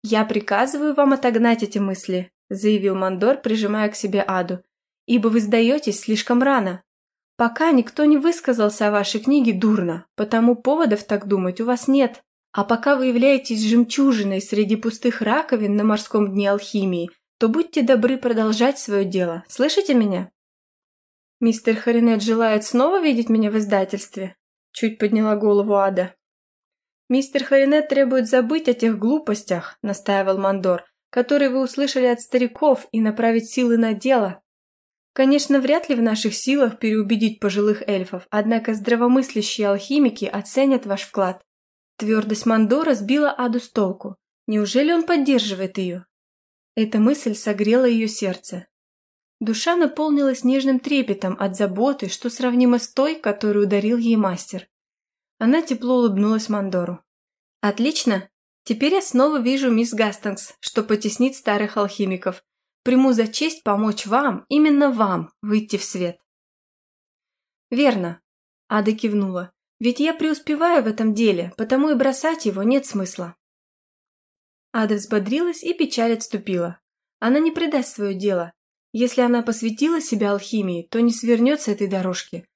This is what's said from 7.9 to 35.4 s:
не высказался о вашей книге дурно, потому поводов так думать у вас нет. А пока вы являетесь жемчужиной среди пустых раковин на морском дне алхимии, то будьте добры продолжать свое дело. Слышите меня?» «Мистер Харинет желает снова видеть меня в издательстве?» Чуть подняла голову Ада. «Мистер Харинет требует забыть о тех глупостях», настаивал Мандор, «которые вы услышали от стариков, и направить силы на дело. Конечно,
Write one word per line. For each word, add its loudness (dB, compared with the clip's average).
не 6
высказался 0
о 2
вашей -2
книге 2
дурно, 0
потому 2
поводов 0
так -4
думать -2
у -2
вас 0
нет. 2
А -2
пока 2
вы 0
являетесь 2
жемчужиной 2
среди 0
пустых -2
раковин 0
на 2
морском 0
дне 0
алхимии, -2
то 2
будьте 0
добры 4
продолжать 0
свое 0
дело. -4
Слышите 0
меня?» 0
«Мистер 0
Харинет 2
желает 0
снова 2
видеть 0
меня 2
в 0
издательстве?» -2
Чуть -4
подняла 2
голову 2
Ада. 0
«Мистер 0
Харинет 4
требует 2
забыть 2
о 4
тех 0
глупостях», -4
настаивал -2
Мандор, 0
«которые 2
вы 0
услышали 0
от 2
стариков, 0
и 0
направить 0
силы 0
на 2
дело. 0
Конечно, 2